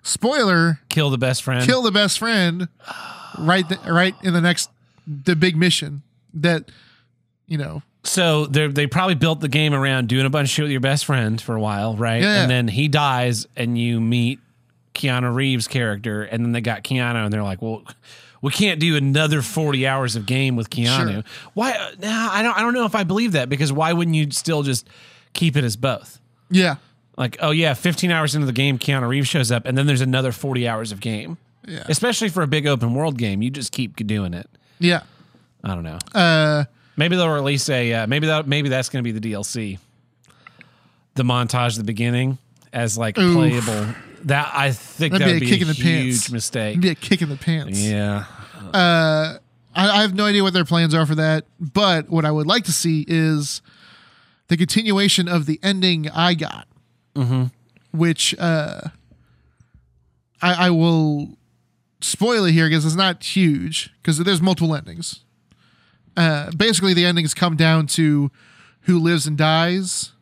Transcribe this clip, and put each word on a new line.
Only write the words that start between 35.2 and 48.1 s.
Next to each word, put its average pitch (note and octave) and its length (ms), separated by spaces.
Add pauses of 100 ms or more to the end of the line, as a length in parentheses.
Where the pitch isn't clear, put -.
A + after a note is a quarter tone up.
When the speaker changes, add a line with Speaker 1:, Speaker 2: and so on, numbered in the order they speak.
Speaker 2:
I F#2+ 120
don't E2+ 100
know. D#2+ 140 (160)
Speaker 1:
Uh, D#3 500 (320)
Speaker 2:
Maybe E3+ 200
they'll E3 140
release C#3+ 400
a, A#2+ 240
uh, A2+ 120
maybe D3 200
that, D#3 200
maybe C#3+ 220
that's C3 220
gonna B2+ 140
be A#2 80
the G#2+ 80
D A2 120
L G#2 120
C. G#2 340 (1400)
The C3 80
montage B2 480
at G#2+ 60
the A2 80
beginning A#2+ 520 (380)
as, A2+ 240
like, A2 180
Speaker 1:
Oof. F3+ 200
Speaker 2:
playable. A2+ 580 (300)
That, C#3+ 280
I C#3 200
think D#3 420
Speaker 1:
That'd F#3+ 120
Speaker 2:
that - 40
Speaker 1:
be - 40
Speaker 2:
would D#3+ 80
Speaker 1:
a B2 40
Speaker 2:
be A#2+ 40
Speaker 1:
kick - 100
Speaker 2:
a - 20
Speaker 1:
in D#3+ 60
the D#3 60
Speaker 2:
huge B2+ 100 (320)
Speaker 1:
pants. A2+ 140
Speaker 2:
mistake. A2 460
Speaker 1:
That'd F3+ 60
be F#3 80
a D3+ 40
kick - 280
in D3 80
the C#3 80
pants. D3 420
Speaker 2:
Yeah. G#2 440 (500)